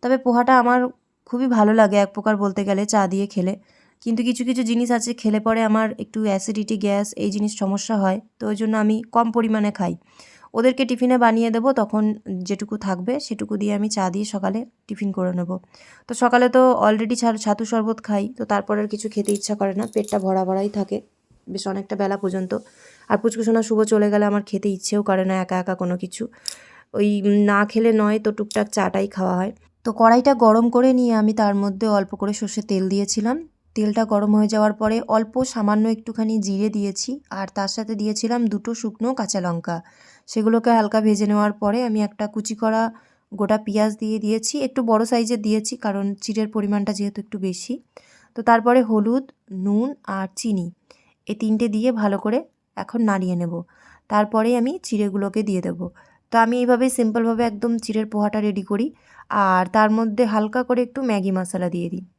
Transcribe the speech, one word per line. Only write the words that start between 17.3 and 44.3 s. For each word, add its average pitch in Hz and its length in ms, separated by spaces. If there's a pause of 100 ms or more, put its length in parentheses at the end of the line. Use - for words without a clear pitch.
ছাতু 214 200
শরবত 220 360
খাই, 202 240 (120)
তো 233 80
তারপর 208 340
আর 214 100
কিছু 214 200
খেতে 208 240
ইচ্ছা 202 220
করে 202 200
না, 208 100 (100)
পেটটা 208 240
ভরা 190 260
ভরাই 196 260
থাকে 202 280 (500)
বেশ 190 180
অনেকটা 196 300
বেলা 196 200
পর্যন্ত। 190 360 (560)
আর 208 100
পুচকুসোনা 226 440
শুভ 214 220
চলে 214 260
গেলে 208 140
আমার 202 180
খেতে 202 260
ইচ্ছেও 202 340
করে 190 220
না 190 100
একা 185 240
একা 185 160
কোনো 180 220
কিছু, 180 260 (680)
ওই 208 160 (380)
না 202 180
খেলে 220 280
নয়, 214 260
তো 214 140
টুকটাক 208 380
চাটাই 196 380
খাওয়া 185 280
হয়। 190 160 (320)
তো 233 80
কড়াইটা 233 420
গরম 226 360
করে 247 220
নিয়ে 247 220
আমি 214 200
তার 208 200
মধ্যে 202 340
অল্প 202 260
করে 208 180
সর্ষের 208 320
তেল 190 240
দিয়েছিলাম। 202 480 (380)
তেলটা 214 300
গরম 208 300
হয়ে 214 140
যাওয়ার 214 260
পরে 220 220 (120)
অল্প 220 260 (100)
সামান্য 214 440
একটুখানি 220 500
জিরে 196 320
দিয়েছি, 202 400 (200)
আর 190 240
তার 196 220
সাথে 220 180
দিয়েছিলাম 214 520
দুটো 208 280
শুকনো 226 400
কাঁচা 202 260
লঙ্কা। 170 360 (520)
সেগুলোকে 226 420
হালকা 220 300
ভেজে 214 260
নেওয়ার 208 260
পরে 208 320
আমি 214 240
একটা 208 180
কুচি 214 280
করা 220 280 (500)
গোটা 208 260
পেঁয়াজ 214 380
দিয়ে 220 220
দিয়েছি, 220 360 (120)